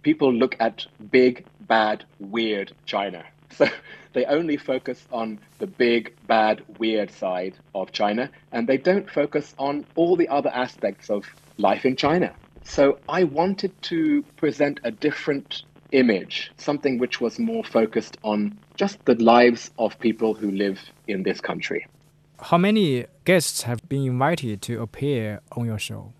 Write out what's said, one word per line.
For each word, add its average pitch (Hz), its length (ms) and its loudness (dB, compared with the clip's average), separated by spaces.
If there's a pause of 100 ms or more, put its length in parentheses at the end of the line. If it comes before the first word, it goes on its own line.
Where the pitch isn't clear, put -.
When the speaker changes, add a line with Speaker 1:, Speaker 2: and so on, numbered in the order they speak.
Speaker 1:
"People 147 320 4
look 123 260 2
at 117 240 -2 (260)
big, 127 360 4 (200)
bad, 107 380 2 (140)
weird 101 540 -4 (120)
China." 98 440 -6
<laughs> - 40 -20 (240)
So 135 120 4 (460)
they 123 120 2
only 151 300 0
focus 127 560 -6
on 110 260 -6 (220)
the 104 80 -4
big, 117 440 0 (140)
bad, 110 360 2 (160)
weird 110 340 -2
side 92 420 -6 (200)
of 95 180 -6
China, 110 360 -2 (220)
and 117 160 -4
they 135 100 2
don't 190 320 0
focus 147 500 -4
on 143 360 -4
all 170 220 2
the 165 120 2
other 139 220 0
aspects 120 580 -6
of 104 160 -4 (320)
life 101 300 2
in 131 80 2
China. 151 380 0 (320)
So 139 340 2 (100)
I 170 160 0
wanted 180 460 -2 (120)
to 156 400 0 (140)
present 143 460 0
a 117 80 -2
different - 720 -4 (300)
image, 117 640 2
something 139 420 -2
which 123 220 -4
was 117 180 -2
more 113 240 -2
focused 117 640 0
on 107 340 -2 (160)
just - 300 -4
the 123 180 6
lives 120 560 6
of 110 220 -2
people 110 340 0
who 104 160 -4
live 98 300 -4 (260)
in 98 160 -6
this 95 180 -4
country. - 460 -8 (540)
Speaker 2:
How - 180 2
many 180 480 2 (180)
guests - 380 2
have 120 260 -6
been 135 180 -2
invited 127 560 -2
to 117 200 -6
appear 113 580 -4 (120)
on 120 140 -6
your 110 120 -4
show? 104 420 -10